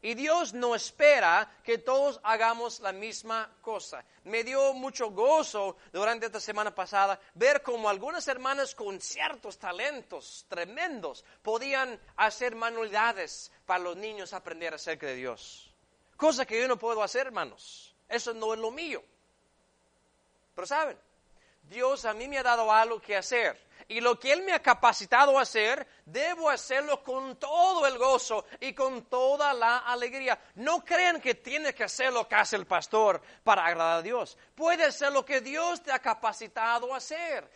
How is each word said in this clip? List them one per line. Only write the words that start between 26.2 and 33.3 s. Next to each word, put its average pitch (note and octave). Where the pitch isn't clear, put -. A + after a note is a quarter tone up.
hacerlo C#4
con C4
todo E4+
el C4
gozo A#3+
y B3+
con C4
toda C#4
la A#3+
alegría. B3
No D#4+
crean F4
que B3
tiene C#4+
que A3+
hacer C4
lo A#3
que G#3
hace G#3+
el G3
pastor F#3+